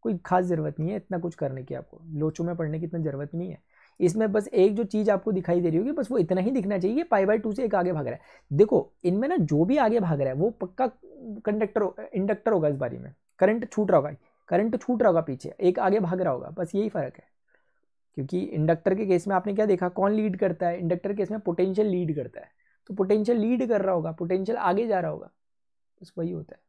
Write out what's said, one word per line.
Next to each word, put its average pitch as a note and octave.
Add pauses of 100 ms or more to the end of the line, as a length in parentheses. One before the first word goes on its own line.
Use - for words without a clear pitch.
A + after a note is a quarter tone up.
कोई G#3+
खास F#3
ज़रूरत D#3
नहीं D#3+
है G#3
इतना G3
कुछ E3+
करने C3
की, C3+
आपको - (200)
लोचों D#3
में E3+
पढ़ने D#3+
की E3+
इतना E3+
ज़रूरत D3
नहीं F3
है। D#3 (380)
इसमें G3
बस G#3
एक G3
जो A#3
चीज़ G#3+
आपको G3
दिखाई F3
दे E3+
रही D#3+
होगी, A#3
बस B3+
वो C4
इतना F#3
ही A3
दिखना G3+
चाहिए F#3+
कि E4
पाई G3+
by G#3+
टू A3
से B3+
एक G#3
आगे F3+
भाग D3+
रहा A#2+
है। - (300)
देखो D#3 (120)
इनमें G3
ना F4
जो D#3
भी C4
आगे A#3
भाग D#3+
रहा C3+
है C3
वो F3
पक्का G#3+ (580)
कंडक्टर G#3+
हो-, -
इंडक्टर G#3
होगा E3
इस D3
बारी B2+
में, B2+ (260)
करंट A3
छूट G#3+
रहा B3
होगा, C#3 (380)
करंट G#3+
छूट A#3
रहा A3
होगा E3
पीछे, C#3
एक F3+
आगे G3
भाग F#3
रहा E3
होगा, B2+
बस E3+
यही G#3
फ़र्क C#3+
है। - (840)
क्योंकि D3
इंडक्टर E3
के G#3+
केस F3+
में F#3+
आपने F#3+
क्या G#3+
देखा, F#3
कौन G3
लीड G#3+
करता F3
है? F3
इंडक्टर F3+
के G3+
केस G3
में A3
पोटेंशियल F#3+
लीड F3+
करता B2
है, - (400)
तो G#3+
पोटेंशियल G#3+
लीड A#3
कर G#3
रहा F#3
होगा, E3
पोटेंशियल F#3
आगे G3+
जा G3
रहा D#3+
होगा, - (720)
बस F3
वही E3+
होता -
है -